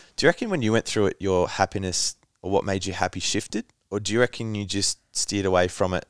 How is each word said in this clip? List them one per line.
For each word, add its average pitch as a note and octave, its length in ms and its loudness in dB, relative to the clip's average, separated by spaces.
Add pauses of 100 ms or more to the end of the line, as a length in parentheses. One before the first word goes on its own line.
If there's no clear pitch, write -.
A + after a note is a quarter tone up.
(160)
do - 80 2
you C#3 40 6
reckon A3 200 0
when F3+ 140 -2
you A2 100 4
went A2+ 140 2
through G#2 200 0
it, - 140 -2
your F#2 300 2
happiness F#2+ 680 -2 (240)
or F#2 100 -8
what G2 140 2
made G2 220 -2
you F#2+ 80 -6
happy F#2 260 -2
shifted? - 460 -4 (240)
Or G#2 100 -2
do G2+ 120 -4
you A2+ 80 4
reckon A#2 340 -2
you G#2 100 -4
just G2 340 -2 (140)
steered - 340 -2
away F2+ 220 4
from F#2 240 -2
it F#2 180 -2